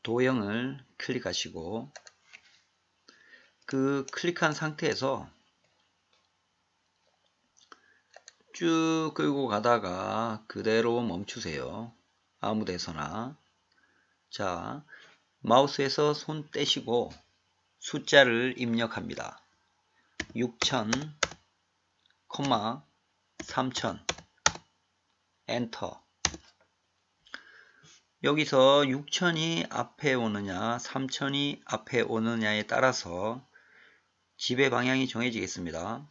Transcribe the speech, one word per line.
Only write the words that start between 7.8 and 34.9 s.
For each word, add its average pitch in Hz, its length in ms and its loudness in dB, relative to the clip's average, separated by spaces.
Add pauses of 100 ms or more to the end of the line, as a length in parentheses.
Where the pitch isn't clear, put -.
쭉 160 600 2
끌고 143 340 0
가다가 107 1000 0
그대로 113 560 2
멈추세요. 92 880 -6 (460)
아무 107 260 -2
데서나. 90 720 -6 (920)
자, 101 520 -4 (580)
마우스에서 139 760 4
손 151 340 -8
떼시고 120 640 0 (640)
숫자를 127 800 6
입력합니다. 117 800 -2 (960)
육천, 117 540 2 (1400)
콤마, 123 540 0 (640)
삼천. 123 600 -4 (1400)
엔터. 117 540 -6 (2250)
여기서 139 640 6
육천이 160 840 -2
앞에 - 440 -2
오느냐, 107 680 -2
삼천이 139 840 -4
앞에 - 360 -2
오느냐에 110 640 0
따라서 113 800 0 (920)
지배 131 320 2
방향이 131 400 2